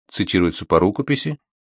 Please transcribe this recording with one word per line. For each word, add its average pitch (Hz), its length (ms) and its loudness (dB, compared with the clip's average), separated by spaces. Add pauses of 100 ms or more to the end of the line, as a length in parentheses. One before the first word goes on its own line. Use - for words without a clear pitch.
Цитируется 87 580 0
по 82 140 4
рукописи, 139 600 -2 (340)